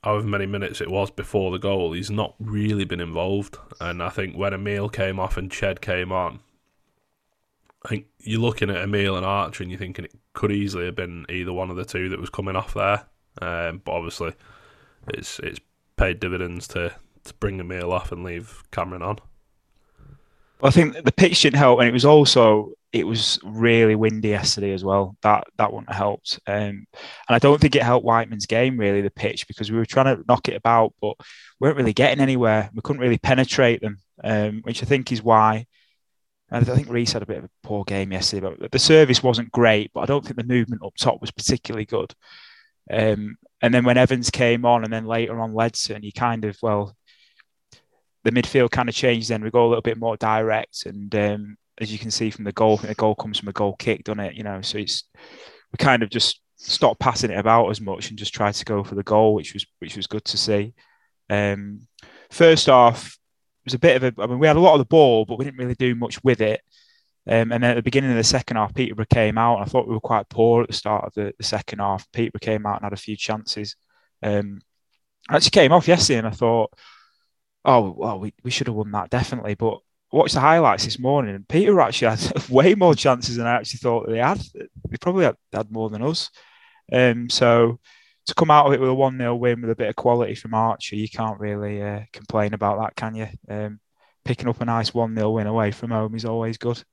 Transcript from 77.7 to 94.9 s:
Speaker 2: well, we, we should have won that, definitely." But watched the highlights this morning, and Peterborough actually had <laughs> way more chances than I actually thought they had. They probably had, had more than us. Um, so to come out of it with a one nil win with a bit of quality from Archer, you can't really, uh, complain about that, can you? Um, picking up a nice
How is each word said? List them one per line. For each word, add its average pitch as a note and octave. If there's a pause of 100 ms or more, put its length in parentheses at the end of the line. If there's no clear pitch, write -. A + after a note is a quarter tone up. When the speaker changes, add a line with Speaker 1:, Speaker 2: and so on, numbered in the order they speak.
Speaker 2:
well, G2
we, G2+ (100)
we B2
should -
have A2
won G#2
that, F#2+
definitely." A#2
But A2+ (300)
watched -
the C#3+
highlights D3
this -
morning, B2+
and G2
Peterborough F#3
actually A2
had -
<laughs> -
way C3+
more F3
chances B2
than A#2
I A#2+
actually A2+
thought A#2
they A2+
had. C3 (480)
They A#2
probably F3+
had, G#2 (160)
had G#2
more A2
than G#2+
us. D#3 (640)
Um, A#2+
so A#2 (480)
to -
come D#3
out D3
of C#3
it C3+
with C3
a C3
one C3
nil A#2+
win A#2+
with A2+
a A2+
bit A2
of A2
quality A#2+
from -
Archer, A2
you G#2+
can't A2
really, G#2
uh, G#2 (100)
complain G#2
about G#2
that, G#2+
can A2
you? A2 (220)
Um, G#2+ (460)
picking B2
up A2+
a A#2
nice A2+